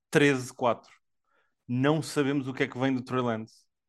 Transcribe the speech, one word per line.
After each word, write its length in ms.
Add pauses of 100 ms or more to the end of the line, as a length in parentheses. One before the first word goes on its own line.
(120)
treze 420
quatro. 380 (760)
Não 340
sabemos 460
o 60
que 100
é 60
que 100
vem 160
do 80
Trey 180
Lance. 440 (240)